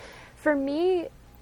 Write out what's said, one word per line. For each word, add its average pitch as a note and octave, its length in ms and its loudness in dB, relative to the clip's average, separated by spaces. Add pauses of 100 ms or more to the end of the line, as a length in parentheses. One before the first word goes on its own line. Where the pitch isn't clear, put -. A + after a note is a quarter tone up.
(360)
For D4+ 180 2
me, D#4+ 520 0 (360)